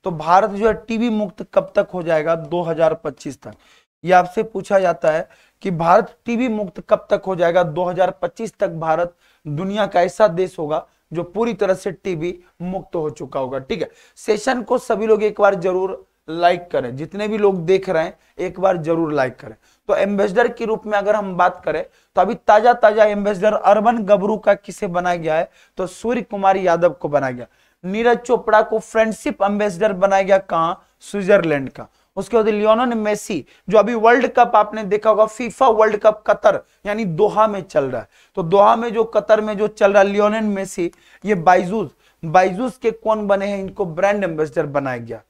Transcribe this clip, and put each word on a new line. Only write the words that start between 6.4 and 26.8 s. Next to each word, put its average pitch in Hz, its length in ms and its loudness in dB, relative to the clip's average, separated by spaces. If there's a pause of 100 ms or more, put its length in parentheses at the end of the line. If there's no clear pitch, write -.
मुक्त 214 420 -6
कब 202 200 0
तक 196 160 0
हो 190 100 -4
जाएगा? 175 260 2
दो 170 220 -2
हज़ार 180 380 -2
पच्चीस 190 360 -8
तक 190 120 -2
भारत 160 440 -2 (320)
दुनिया 190 400 -4
का 175 160 0
ऐसा 190 260 2
देश 180 300 -4
होगा 156 280 -4 (260)
जो 160 120 -6
पूरी 220 300 -4
तरह 190 200 0
से 185 180 -6
टीबी 175 460 -8 (240)
मुक्त 180 340 -8
हो 156 140 -4
चुका 139 300 -10
होगा, 135 180 -6
ठीक 160 240 -8
है। - 80 -10 (280)
सेशन 233 440 -2
को 247 160 -2
सभी 220 280 -4
लोग 214 160 2
एक 214 180 -2
बार 202 160 4
जरूर 185 480 -4 (260)
लाइक 175 400 0
करें, 131 260 -4
जितने 185 320 -8
भी 214 100 -4
लोग 196 280 0
देख 190 220 2
रहे 165 160 0
हैं 180 120 -10 (220)
एक 180 220 -8
बार 185 180 2
जरूर 160 340 -2
लाइक 131 240 -2
करें। - 180 -20 (340)
तो 202 80 2
एम्बेसडर 202 520 0
के 240 160 -8
रूप 220 220 -4
में 208 120 -4
अगर 202 180 0
हम 196 200 -6
बात 180 280 0
करें 156 200 -4 (320)
तो 175 40 2
अभी 196 160 0
ताजा 220 380 4
ताजा 214 320 4
एम्बेसडर 208 460 -2
अर्बन 214 520 2
गबरू 208 340 2
का 202 160 0
किसे 202 340 -8
बनाया 175 280 -2
गया 156 200 -4
है? 170 140 -2 (280)
तो 185 80 -4
सूर्य 226 360 -6
कुमार 196 340 0
यादव 170 360 2